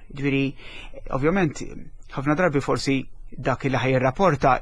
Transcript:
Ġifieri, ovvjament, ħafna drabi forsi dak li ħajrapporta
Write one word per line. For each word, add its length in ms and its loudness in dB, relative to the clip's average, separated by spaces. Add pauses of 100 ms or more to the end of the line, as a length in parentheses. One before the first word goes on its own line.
(180)
Ġifieri, 260 0 (680)
ovvjament, 480 2 (480)
ħafna 260 0
drabi 240 2
forsi 360 0 (340)
dak 340 -2
li 140 2
ħajrapporta 840 4